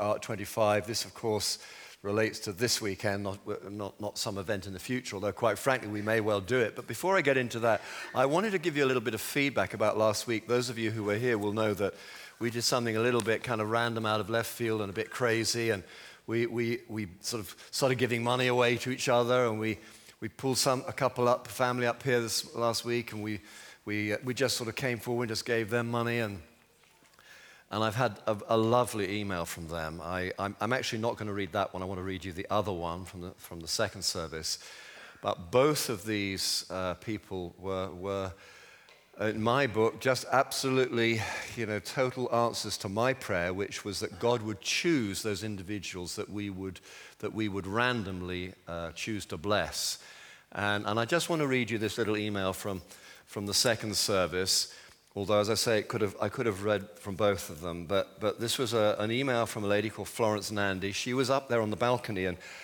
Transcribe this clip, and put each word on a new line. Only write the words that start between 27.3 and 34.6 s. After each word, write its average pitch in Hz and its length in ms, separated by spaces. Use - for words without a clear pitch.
and 107 120
I've 107 120
had 117 300
a, 107 120
a 113 100
lovely 110 640
email 95 240
from 82 240
them. 82 340
I, 90 380
I'm, 101 220
I'm 107 100
actually 127 280
not 113 180
gonna 107 160
read 95 180
that 98 220
one. 92 100
I - 20
wanna 92 180
read 95 200
you 95 80
the 87 180
other 104 220
one 87 320
from 87 160
the, 90 160
from - 240
the 82 80
second 101 360
service. 80 560